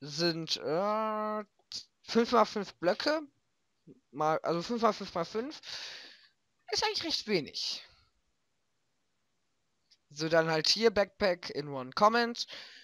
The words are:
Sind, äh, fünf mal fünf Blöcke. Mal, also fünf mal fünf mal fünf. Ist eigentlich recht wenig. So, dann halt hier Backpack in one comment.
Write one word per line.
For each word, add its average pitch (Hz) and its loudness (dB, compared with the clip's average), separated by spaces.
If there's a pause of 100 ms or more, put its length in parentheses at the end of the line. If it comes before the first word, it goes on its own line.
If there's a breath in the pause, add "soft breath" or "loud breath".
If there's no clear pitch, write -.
Sind, 160 -4
äh, 214 -2 (600)
fünf 226 2
mal 226 8
fünf - -6
Blöcke. 294 0 (920)
Mal, 156 2
also 170 0
fünf 226 -4
mal 214 4
fünf - -8
mal 165 0
fünf. 247 -8 (1120 loud breath)
Ist 453 -2
eigentlich 427 -2
recht - -4
wenig. - -2 (2250)
So, 151 -4
dann 160 4
halt 156 2
hier 220 4
Backpack 190 0
in 147 -6
one 135 -8
comment. 233 4 (380 soft breath)